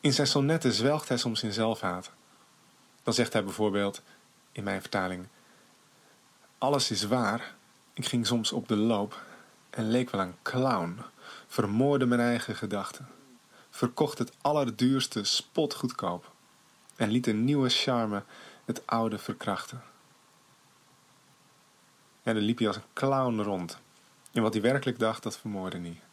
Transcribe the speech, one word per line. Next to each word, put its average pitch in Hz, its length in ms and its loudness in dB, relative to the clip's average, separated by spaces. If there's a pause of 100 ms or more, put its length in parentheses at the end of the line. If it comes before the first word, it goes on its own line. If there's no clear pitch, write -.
In 143 120 4
zijn 143 140 4
sonnetten 143 460 2
zwelgt 143 360 2
hij 127 80 0
soms 113 260 -2
in 107 100 -2
zelfhaat. 98 580 -2 (920)
Dan 113 120 0
zegt 117 180 2
hij 107 120 2
bijvoorbeeld, 101 580 0 (500)
in 101 120 -8
mijn 98 160 -2
vertaling: 92 460 -4 (1300)
"Alles 139 320 0
is 98 120 -2
waar, 110 520 0 (380)
ik - 140 -8
ging 120 200 0
soms 117 260 0
op - 160 -6
de 110 80 2
loop 104 460 0 (480)
en 110 200 -2
leek 123 200 2
wel 98 100 -2
een 90 220 -2
clown, 110 560 0 (480)
vermoordde 127 600 2
mijn 120 140 2
eigen 120 360 0
gedachten, 101 520 -6 (600)
verkocht - 480 0
het - 220 -2
allerduurste 127 840 2
spotgoedkoop - 1040 -2 (680)
en 107 140 0
liet 123 160 2
een 110 180 2
nieuwe 139 240 4
charme 113 540 0 (420)
het - 220 -6
oude 113 320 0
verkrachten." - 640 -6 (2500)
Ja, 117 100 -2
dan 107 100 2
liep 117 160 2
hij 113 80 2
als 101 100 0
een - 160 -14
clown 131 480 2
rond. 95 380 -4 (540)
En 117 100 2
wat 110 100 4
hij 107 100 0
werkelijk 127 360 2
dacht, 110 240 0
dat - 160 -8
vermoordde 92 420 -8
hij. 85 200 -12 (120)